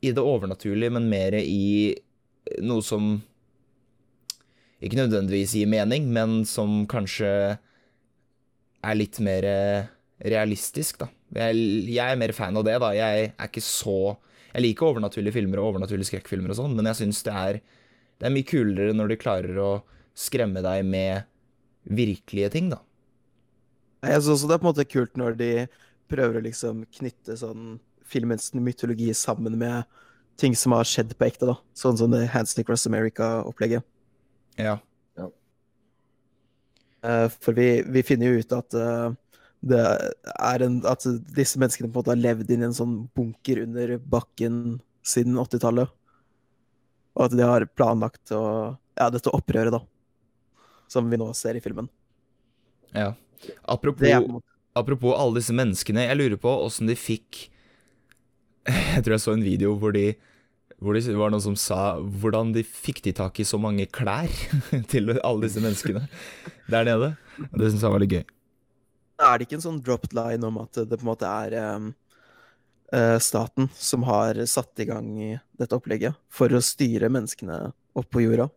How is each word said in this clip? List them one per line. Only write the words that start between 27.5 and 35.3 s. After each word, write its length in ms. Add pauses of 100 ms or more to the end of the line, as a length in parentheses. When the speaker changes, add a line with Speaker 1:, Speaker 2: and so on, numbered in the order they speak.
Speaker 2:
filmens 480
mytologi 600
sammen 440
med 260 (560)
ting 160
som 220
har 80
skjedd 320
på 100
ekte, 220
da. 80 (160)
Sånn 240
som 160
det 160
Hands 280
Across 300
America-opplegget. 960 (720)
Speaker 1:
Ja. 200 (400)
Speaker 3:
Ja. 100 (1800)